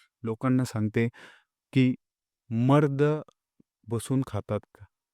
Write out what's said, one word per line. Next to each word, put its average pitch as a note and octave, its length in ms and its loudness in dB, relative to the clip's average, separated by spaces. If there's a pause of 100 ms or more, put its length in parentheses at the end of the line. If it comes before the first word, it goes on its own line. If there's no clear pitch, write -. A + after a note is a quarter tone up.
(220)
लोकांना B2+ 420 -2
सांगते A2+ 440 -2 (640)
की B2+ 220 4 (560)
मर्द C#3 520 2 (840)
बसून A#2 380 -2
खातात G#2 380 -6
का? - 200 -20 (300)